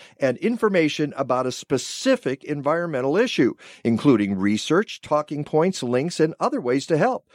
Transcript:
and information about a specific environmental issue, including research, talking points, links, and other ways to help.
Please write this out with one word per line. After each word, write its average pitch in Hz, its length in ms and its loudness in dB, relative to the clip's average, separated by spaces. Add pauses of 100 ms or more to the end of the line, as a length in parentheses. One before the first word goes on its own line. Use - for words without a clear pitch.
(180)
and 127 180 0
information 190 800 0
about 127 300 -2
a 127 40 -2
specific - 920 -2
environmental 147 720 -2
issue, 208 380 2 (300)
including 107 540 4
research, 107 640 0
talking 151 420 -4
points, 165 400 0
links, 131 380 -2
and 160 180 2
other 247 220 -2
ways 131 260 -2
to 160 120 0
help. 226 360 -2